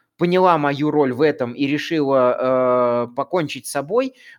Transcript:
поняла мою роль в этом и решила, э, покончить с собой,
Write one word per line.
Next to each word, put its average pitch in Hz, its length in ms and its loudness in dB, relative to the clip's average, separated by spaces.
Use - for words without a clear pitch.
поняла 180 400 4
мою 143 340 0
роль 143 220 2
в 120 80 -6
этом 143 320 0
и 139 140 -4
решила, 127 1400 0
э, - 40 -20
покончить 143 520 -4
с - 40 -10
собой, 208 420 -4